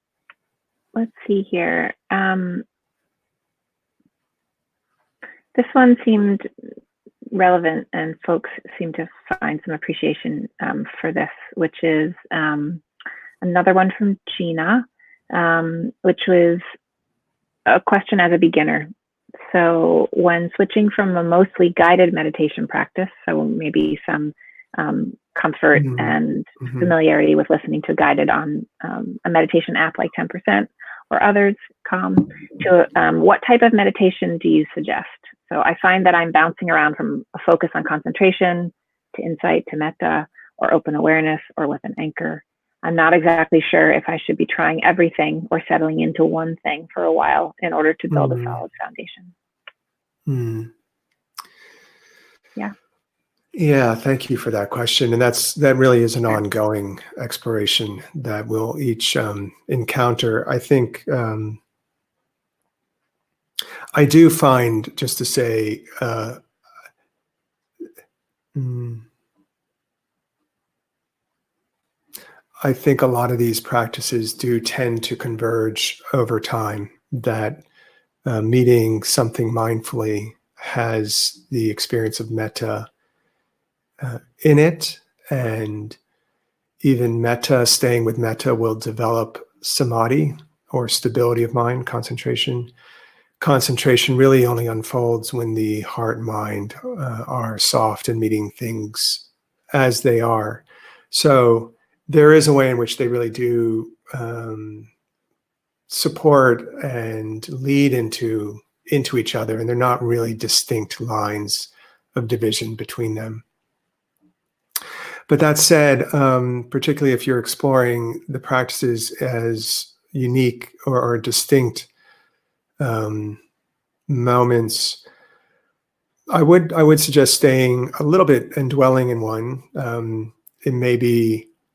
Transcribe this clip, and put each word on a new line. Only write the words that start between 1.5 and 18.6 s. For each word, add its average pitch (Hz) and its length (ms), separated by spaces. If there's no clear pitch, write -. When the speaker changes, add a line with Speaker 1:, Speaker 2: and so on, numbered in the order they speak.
Speaker 1:
Um, 190 540
this 247 180
one 247 300
seemed 208 380
relevant, 180 600
and 160 220
folks 170 240
seem 165 160
to 165 140
find 151 240
some 160 120
appreciation, 156 760
um, - 260
for 165 140
this, - 160
which 160 300
is, 156 300
um, 156 500
another 180 320
one 185 240
from 202 220
Gina, 170 480
um, 165 720
which 180 260
was 175 320
a 120 120
question 196 400
as 175 140
a 170 60
beginner. 156 500